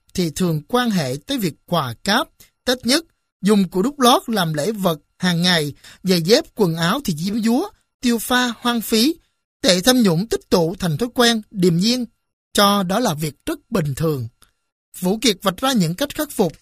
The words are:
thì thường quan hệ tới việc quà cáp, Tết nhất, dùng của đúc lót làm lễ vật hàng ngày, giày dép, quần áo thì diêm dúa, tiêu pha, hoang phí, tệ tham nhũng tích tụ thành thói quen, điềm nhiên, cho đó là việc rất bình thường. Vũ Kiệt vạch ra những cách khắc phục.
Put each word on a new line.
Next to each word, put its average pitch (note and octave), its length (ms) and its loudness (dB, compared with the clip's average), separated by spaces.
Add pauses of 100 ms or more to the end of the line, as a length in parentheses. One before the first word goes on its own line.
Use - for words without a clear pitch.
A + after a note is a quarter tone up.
(140)
thì F3 160 -2
thường D#3 380 -2
quan A#3+ 220 0
hệ C#3+ 260 -2 (100)
tới C#4 120 -6
việc F#3 160 -4 (120)
quà C#3 280 -4 (100)
cáp, A3+ 240 0 (360)
Tết A#3 220 -4
nhất, D4 180 0 (400)
dùng G3 240 4
của F#3 140 -2
đúc C#4+ 180 -4
lót C4 260 4
làm F3+ 280 -2
lễ D3+ 180 -2
vật F#3 260 -2 (200)
hàng F3 240 0
ngày, E3 300 0 (300)
giày F3+ 200 2
dép, A#3 220 4 (100)
quần E3+ 220 0
áo F3 280 -2
thì E3+ 140 -2
diêm G3 240 -4
dúa, B3+ 280 0 (300)
tiêu A#3 180 0
pha, B3 400 -2
hoang A#3+ 220 -2
phí, A#3 340 2 (460)
tệ F#3 200 2
tham B3+ 220 4
nhũng F#3 240 2
tích - 240 -6
tụ F3 280 2
thành D#3+ 200 -4
thói B3 160 -2
quen, A#3 360 2
điềm F3+ 260 2
nhiên, A#3 280 0 (480)
cho G3+ 300 2
đó F#3+ 160 -2
là A3 160 0
việc D3+ 200 -6 (120)
rất D#4+ 120 -6 (120)
bình D3+ 240 -2
thường. C#3 340 -4 (720)
Vũ F#3 180 0
Kiệt A3 240 0
vạch F#3+ 140 0
ra C4+ 160 0
những F3 220 2
cách D4 200 -4
khắc D#4 160 -6
phục. F3 320 0